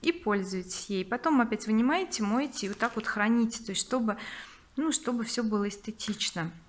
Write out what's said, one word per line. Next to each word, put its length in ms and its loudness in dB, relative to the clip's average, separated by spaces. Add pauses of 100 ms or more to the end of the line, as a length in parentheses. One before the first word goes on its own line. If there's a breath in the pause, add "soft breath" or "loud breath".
и 80 2
пользуетесь 800 -2
ей. 140 0
Потом 360 2
опять 280 0
вынимаете, 560 2
моете 420 0
и 20 -2
вот 100 -6
так 180 0
вот 100 -4
храните, 560 2
то 80 -8
есть 100 0
чтобы, 360 0 (600 loud breath)
ну, 140 0
чтобы 320 0
все 220 0
было 240 2
эстетично. 840 -4 (180)